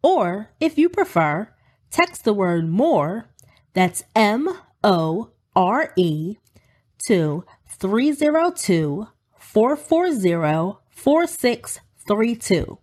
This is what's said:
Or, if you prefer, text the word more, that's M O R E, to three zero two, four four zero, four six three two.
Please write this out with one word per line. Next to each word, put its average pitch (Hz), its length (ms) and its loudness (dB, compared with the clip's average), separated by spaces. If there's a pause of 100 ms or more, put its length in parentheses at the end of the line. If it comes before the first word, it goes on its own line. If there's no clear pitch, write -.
Or, 220 480 0 (100)
if 311 160 0
you 320 120 4
prefer, 175 600 -2 (420)
text - 340 -2
the 214 100 2
word 175 340 0
more, 208 640 0 (420)
that's 185 320 -2 (100)
M 220 340 2 (360)
O 175 460 0 (240)
R 202 420 0
E, 170 400 -2 (720)
to 165 380 0 (240)
three 226 440 -2
zero 302 380 0
two, 170 560 -2 (320)
four 240 380 0
four 330 360 0
zero, 170 680 0 (100)
four 320 360 2
six - 540 -4 (260)
three 226 280 0
two. - 480 -2